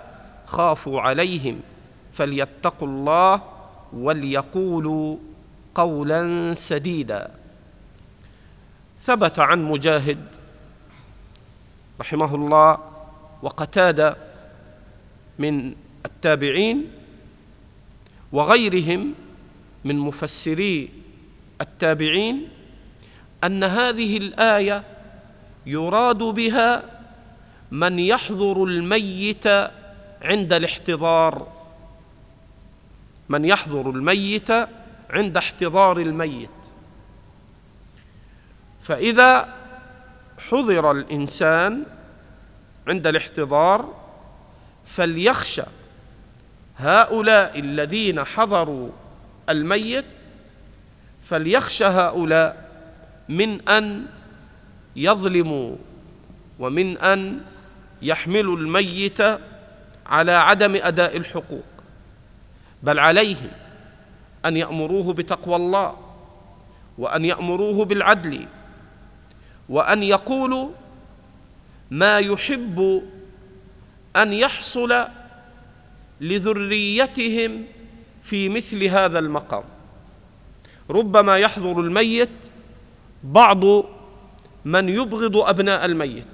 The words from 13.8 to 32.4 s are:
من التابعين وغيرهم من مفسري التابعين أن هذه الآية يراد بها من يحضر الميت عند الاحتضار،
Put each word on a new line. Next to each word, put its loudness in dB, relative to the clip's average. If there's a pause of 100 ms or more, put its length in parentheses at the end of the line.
من -4 (300)
التابعين 0 (1400)
وغيرهم 2 (720)
من -2
مفسري -4 (720)
التابعين -2 (960)
أن -2
هذه 0
الآية 0 (800)
يراد 0
بها 0 (880)
من -2
يحضر 0
الميت -4 (720)
عند 0
الاحتضار، 0 (1800)